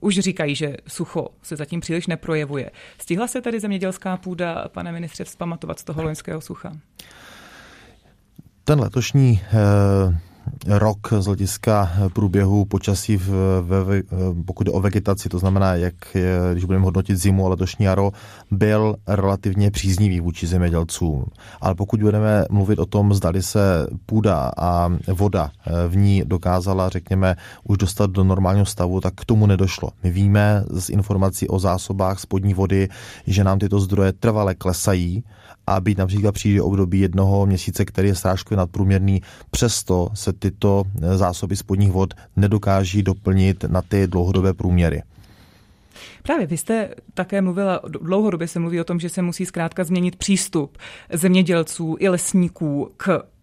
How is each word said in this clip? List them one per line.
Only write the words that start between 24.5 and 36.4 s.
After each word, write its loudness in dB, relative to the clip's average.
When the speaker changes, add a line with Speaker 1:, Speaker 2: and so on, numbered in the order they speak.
Speaker 2:
a 0
voda, 0
eh, -6
v 0
ní 4
dokázala, 0
řekněme, 0
už 2
dostat 0
do 2
normálního 2
stavu, -2
tak -4
k -16
tomu 4
nedošlo. 2
My 0
víme 2
z -6
informací 0
o 0
zásobách -2
spodní 0
vody, 0
že 2
nám 2
tyto 0
zdroje 2
trvale 0
klesají, -2
a 2
byť 0
například 0
přijde 2